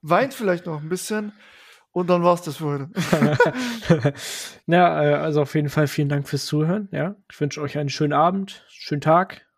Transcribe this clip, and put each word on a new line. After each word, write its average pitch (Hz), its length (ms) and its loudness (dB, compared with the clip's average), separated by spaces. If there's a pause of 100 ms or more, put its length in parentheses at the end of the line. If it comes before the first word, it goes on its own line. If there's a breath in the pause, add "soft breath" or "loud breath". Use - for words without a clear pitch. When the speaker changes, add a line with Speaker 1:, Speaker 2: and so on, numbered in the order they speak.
Speaker 1:
weint 214 320 2
vielleicht 180 320 -2
noch 156 160 -8
ein 156 60 -10
bisschen 208 440 -6 (600 soft breath)
und 180 180 -2
dann 175 140 4
war's 175 180 4
das 147 140 -8
für 160 100 -10
heute. 143 260 -4
<laughs> 175 1200 2 (440 loud breath)
Speaker 2:
<laughs> - 80 -18
Ja, 170 380 4
äh, 147 100 4
also 147 280 0
auf 139 120 -4
jeden 147 160 0
Fall 151 160 2
vielen 143 220 -2
Dank 143 200 -2
fürs - 160 -4
Zuhören. 170 460 -2
Ja, 160 240 -4 (160)
ich - 100 -10
wünsche 147 220 -4
euch 143 160 -6
einen 147 100 -2
schönen 147 260 -2
Abend, 180 540 0
schönen - 320 -6
Tag 170 460 2 (120)